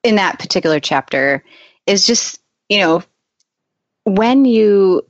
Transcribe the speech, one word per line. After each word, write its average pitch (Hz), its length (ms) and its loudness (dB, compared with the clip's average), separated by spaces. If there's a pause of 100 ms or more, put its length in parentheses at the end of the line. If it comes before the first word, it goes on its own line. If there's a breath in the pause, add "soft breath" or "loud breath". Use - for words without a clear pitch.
in 220 120 2
that 185 220 -2
particular 160 420 -2
chapter, 139 600 -4 (440 soft breath)
is 202 200 0
just, - 340 -4 (280)
you 202 120 0
know, 170 220 0 (1000)
when 226 400 2
you 202 640 2